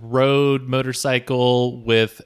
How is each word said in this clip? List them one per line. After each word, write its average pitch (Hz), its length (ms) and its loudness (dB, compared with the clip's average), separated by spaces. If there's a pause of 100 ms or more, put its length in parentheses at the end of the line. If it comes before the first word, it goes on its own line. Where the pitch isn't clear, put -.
road 135 640 0
motorcycle 123 1200 -2
with 113 420 0